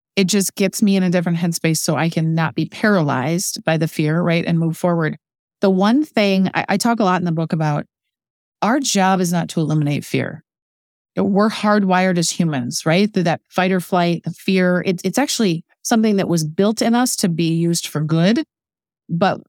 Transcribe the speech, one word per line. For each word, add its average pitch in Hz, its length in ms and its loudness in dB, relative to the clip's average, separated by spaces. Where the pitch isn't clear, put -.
It 196 80 4
just 196 320 0
gets 196 260 -2
me 196 140 4
in 185 60 2
a 180 80 0
different 170 280 0
headspace 165 400 -2
so 156 180 -2
I 160 140 0
can 160 240 -2
not 165 200 0
be 160 120 -2
paralyzed 160 1000 0
by 160 120 2
the 160 120 0
fear, 156 320 0
right, 170 240 0
and 170 140 0
move 160 180 -2
forward. 165 400 -2
The 202 100 2
one 214 340 2
thing, 196 480 0
I, - 180 -2
I 196 60 0
talk 233 240 0
a 220 40 2
lot 185 160 2
in 180 40 -4
the 175 80 -2
book 160 200 -4
about 151 340 -2
our 247 200 0
job 190 400 2
is 175 120 -2
not 175 180 -2
to 170 100 -4
eliminate 147 440 0
fear. - 400 -6
We're 196 340 2
hardwired 190 680 2
as 165 120 0
humans, 147 560 -4
right? 196 260 2
That, 185 120 0
that 160 240 -2
fight 185 240 0
or 185 80 0
flight, 175 440 0
the 165 80 -8
fear, 180 540 0
it, 185 180 -2
it's 185 140 -2
actually 208 460 0
something 220 340 2
that 185 120 0
was 165 160 0
built 196 380 0
in 233 120 2
us 247 220 0
to 196 120 0
be 165 260 0
used 170 320 0
for 151 140 -6
good. 165 440 2
But 170 400 0